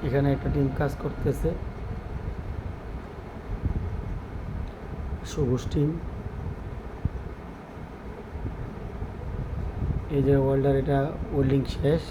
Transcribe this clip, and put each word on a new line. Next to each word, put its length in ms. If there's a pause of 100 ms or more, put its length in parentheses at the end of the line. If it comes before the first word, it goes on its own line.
এখানে 280
একটা 200
টিম 140 (120)
কাজ 120 (100)
করতেছে, 480 (3750)
সবুজ 320 (100)
টিম। 180 (4000)
এই 100
যে 80 (100)
ওয়েল্ডার, 380
এটা 160 (360)
ওয়েল্ডিং 260 (160)
শেষ। 340